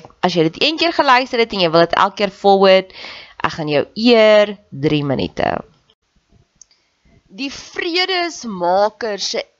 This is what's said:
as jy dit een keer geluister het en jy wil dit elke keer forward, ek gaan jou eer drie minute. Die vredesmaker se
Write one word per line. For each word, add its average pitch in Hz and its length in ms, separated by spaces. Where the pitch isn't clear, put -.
as 180 120
jy 160 120
dit - 160
een 311 160
keer 330 160
geluister 262 460
het 226 100
en 196 80
jy 170 140
wil 170 100
dit 170 160
elke 202 220
keer 196 100
forward, 190 640
ek - 160
gaan 151 100
jou 147 140
eer 214 480
drie 147 180
minute. - 460
Die 262 240
vredesmaker 220 1700
se - 240